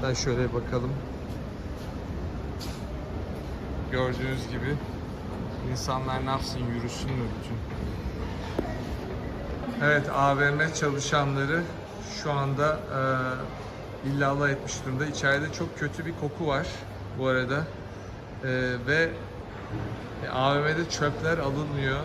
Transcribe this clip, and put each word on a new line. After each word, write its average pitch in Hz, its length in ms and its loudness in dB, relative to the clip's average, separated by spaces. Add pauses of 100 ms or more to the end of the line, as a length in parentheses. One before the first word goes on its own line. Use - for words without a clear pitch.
Ben 131 100 4
şöyle 123 400 2
bakalım. 123 400 0 (3000)
Gördüğünüz 127 600 0
gibi 127 240 0 (960)
insanlar 131 540 0
ne 135 40 0
yapsın, 135 300 0
yürüsün 120 520 -2
mü 127 120 0 (160)
bütün? - 180 -4 (2250)
Evet, 147 300 6
A 139 240 6
V 143 120 6
M 156 220 2
çalışanları 143 880 2 (600)
şu 151 80 0
anda, 143 480 4 (1300)
e, 135 40 0
illallah 143 400 4
etmiş - 240 0 (120)
durumda. 135 200 0
İçeride 143 480 4
çok - 260 -4
kötü 143 260 -2
bir 160 160 -2
koku 151 260 0
var 147 200 2 (520)
bu 131 80 4
arada. 131 360 4 (800)
E, 127 300 2 (140)
ve 160 220 6 (1160)
e, - 40 -4
A 135 260 4
V 147 60 4
M'de 160 280 2
çöpler 156 480 2
alınmıyor. 139 680 0